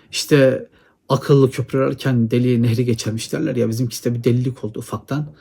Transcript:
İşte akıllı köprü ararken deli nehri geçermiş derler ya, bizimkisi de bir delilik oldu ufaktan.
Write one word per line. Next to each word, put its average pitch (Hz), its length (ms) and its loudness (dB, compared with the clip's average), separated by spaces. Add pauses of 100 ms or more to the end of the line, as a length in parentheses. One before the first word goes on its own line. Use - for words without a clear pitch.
(100)
İşte - 580 2 (400)
akıllı 135 420 4
köprü 131 280 -4
ararken 131 520 0
deli 123 320 2
nehri 117 220 0
geçermiş 113 480 -4
derler 156 240 -4
ya, 113 120 0
bizimkisi 113 360 -4
de 120 100 -2
bir 117 100 -4
delilik 127 400 0
oldu 110 140 -10
ufaktan. 139 640 -8